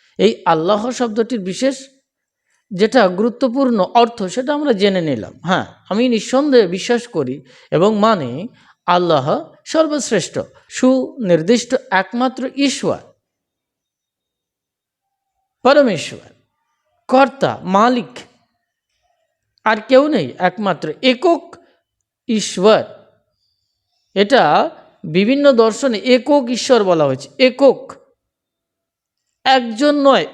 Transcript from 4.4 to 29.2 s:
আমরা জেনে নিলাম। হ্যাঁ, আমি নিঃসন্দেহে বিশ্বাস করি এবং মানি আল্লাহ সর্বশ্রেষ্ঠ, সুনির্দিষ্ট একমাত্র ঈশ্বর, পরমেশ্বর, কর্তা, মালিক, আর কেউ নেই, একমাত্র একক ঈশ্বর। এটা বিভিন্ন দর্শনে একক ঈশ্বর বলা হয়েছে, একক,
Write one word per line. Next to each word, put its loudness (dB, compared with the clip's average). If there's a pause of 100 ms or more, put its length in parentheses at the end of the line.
আমরা -2
জেনে 0
নিলাম। -6
হ্যাঁ, -2 (240)
আমি 0
নিঃসন্দেহে 2
বিশ্বাস -4
করি -6 (260)
এবং 0
মানি -2 (380)
আল্লাহ 0 (120)
সর্বশ্রেষ্ঠ, -2 (300)
সুনির্দিষ্ট 0 (160)
একমাত্র -4
ঈশ্বর, -4 (2750)
পরমেশ্বর, 2 (720)
কর্তা, 0
মালিক, 0 (1400)
আর 0
কেউ 4
নেই, -2
একমাত্র -4
একক 0 (720)
ঈশ্বর। 0 (1300)
এটা 2 (340)
বিভিন্ন 2
দর্শনে 0
একক 2
ঈশ্বর 0
বলা 2
হয়েছে, -4 (100)
একক, 2 (1500)